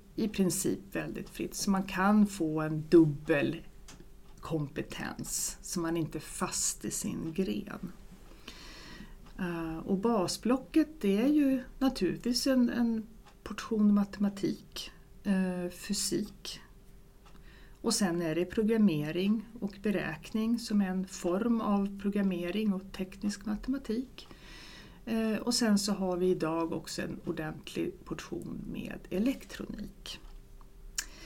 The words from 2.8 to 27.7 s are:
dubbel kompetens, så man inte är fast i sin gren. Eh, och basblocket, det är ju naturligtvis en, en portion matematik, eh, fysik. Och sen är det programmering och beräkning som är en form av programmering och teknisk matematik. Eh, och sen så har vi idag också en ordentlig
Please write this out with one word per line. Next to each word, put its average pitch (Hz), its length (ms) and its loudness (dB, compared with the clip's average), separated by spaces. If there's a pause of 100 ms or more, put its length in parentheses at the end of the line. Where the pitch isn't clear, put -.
dubbel 156 680 6 (840)
kompetens, - 1200 -6
så - 180 -4
man 165 160 0
inte 160 220 -2
är - 20 -6
fast - 640 -4
i 208 60 -4
sin 170 420 -4
gren. - 600 -4 (1500)
Eh, 165 400 -4
och 196 200 0
basblocket, 233 920 2 (120)
det 196 220 4
är 254 60 4
ju 269 340 4 (160)
naturligtvis 240 680 2
en, 254 240 6
en 226 360 0 (360)
portion 208 520 4
matematik, - 960 0 (340)
eh, 185 460 2
fysik. - 920 -4 (1200)
Och 226 140 0
sen 175 280 2
är 156 120 0
det 170 100 2
programmering 196 1000 2 (160)
och 202 220 -4
beräkning 220 760 0
som 208 220 2
är 190 80 4
en 185 180 -2
form 220 540 2
av 202 420 2
programmering 196 720 2
och 190 200 -4
teknisk - 540 -4
matematik. 247 800 -4 (800)
Eh, 226 300 0
och 240 180 0
sen 208 240 6
så 202 140 2
har 180 240 0
vi 185 140 4
idag 165 420 2
också - 300 -6
en - 240 -6
ordentlig 160 800 -4